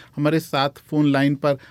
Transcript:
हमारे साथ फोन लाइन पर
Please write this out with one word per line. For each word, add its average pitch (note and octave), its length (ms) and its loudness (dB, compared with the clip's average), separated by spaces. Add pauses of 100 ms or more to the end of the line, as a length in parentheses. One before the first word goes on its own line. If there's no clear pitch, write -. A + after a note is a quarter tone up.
(160)
हमारे D3+ 240 0
साथ C#3+ 300 -2
फोन D3+ 420 0
लाइन C#3 220 2
पर C#3+ 220 -2 (140)